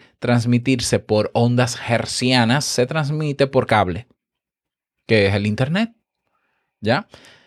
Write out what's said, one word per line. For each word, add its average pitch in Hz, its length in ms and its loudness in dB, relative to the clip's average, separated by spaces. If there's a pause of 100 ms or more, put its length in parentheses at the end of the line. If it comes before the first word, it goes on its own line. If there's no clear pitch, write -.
(200)
transmitirse 120 800 0
por 107 340 -2
ondas 120 540 0
hercianas, 120 800 0
se 123 220 -2
transmite 151 600 -2
por 131 200 0
cable, 98 420 0 (1000)
que 104 200 4
es 95 60 2
el 104 140 -2
internet, 147 460 -2 (880)
¿ya? 123 260 -2 (400)